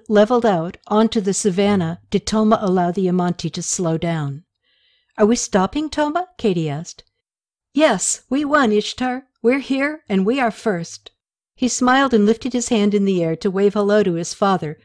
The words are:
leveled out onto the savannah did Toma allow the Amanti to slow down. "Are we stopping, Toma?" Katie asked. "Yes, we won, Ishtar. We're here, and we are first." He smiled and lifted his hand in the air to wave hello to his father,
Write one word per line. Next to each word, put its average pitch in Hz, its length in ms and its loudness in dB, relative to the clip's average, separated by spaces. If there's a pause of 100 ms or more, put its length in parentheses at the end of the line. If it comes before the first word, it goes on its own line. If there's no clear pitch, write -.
leveled 226 380 4
out 180 320 0 (100)
onto 220 340 2
the 190 120 0
savannah 190 640 0 (100)
did - 160 -2
Toma 220 360 2
allow 185 300 2
the 185 160 0
Amanti 175 440 -2
to 175 100 -10
slow 165 380 -2
down. 160 460 -6 (720)
"Are 214 100 4
we 233 80 2
stopping, 240 540 -2
Toma?" 302 380 -2 (100)
Katie 175 320 -2
asked. 147 340 -10 (680)
"Yes, 269 560 0
we 277 160 -2
won, 277 260 2
Ishtar. 247 560 -2 (160)
We're 254 160 2
here, 277 500 -4
and 190 160 0
we 254 140 0
are 240 120 0
first." - 600 -8 (440)
He 254 120 0
smiled 254 480 2
and 208 100 4
lifted 226 280 0
his 240 160 -4
hand 208 260 2
in 202 100 0
the 185 180 0
air 165 120 -2
to 196 160 -4
wave 196 220 2
hello 208 280 2
to 190 120 0
his 170 200 -6
father, 180 520 -2